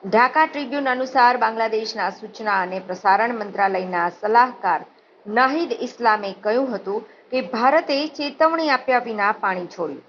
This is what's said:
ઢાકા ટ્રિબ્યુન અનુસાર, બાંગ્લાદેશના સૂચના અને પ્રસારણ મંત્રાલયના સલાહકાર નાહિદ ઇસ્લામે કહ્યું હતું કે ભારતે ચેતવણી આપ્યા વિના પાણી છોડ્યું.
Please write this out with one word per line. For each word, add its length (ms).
ઢાકા 440
ટ્રિબ્યુન 400
અનુસાર, 500
બાંગ્લાદેશના 760
સૂચના 500
અને 180
પ્રસારણ 560
મંત્રાલયના 800
સલાહકાર 680
નાહિદ 460
ઇસ્લામે 480
કહ્યું 300
હતું 340
કે 100
ભારતે 420
ચેતવણી 560
આપ્યા 360
વિના 240
પાણી 320
છોડ્યું. 380